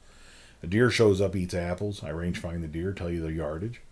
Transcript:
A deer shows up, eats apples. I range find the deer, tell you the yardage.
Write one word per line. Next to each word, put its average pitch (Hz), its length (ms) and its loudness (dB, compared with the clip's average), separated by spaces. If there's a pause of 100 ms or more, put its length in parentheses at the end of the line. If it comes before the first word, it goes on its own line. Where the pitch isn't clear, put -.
(640)
A 85 40 -10
deer 110 240 6
shows 104 300 6
up, 98 160 2
eats 90 160 -2
apples. 90 500 -4
I - 60 -8
range 85 300 -4
find 85 260 -6
the 78 40 -8
deer, 85 260 -4
tell 87 160 -6
you 87 100 -2
the 80 120 -4
yardage. 80 600 -6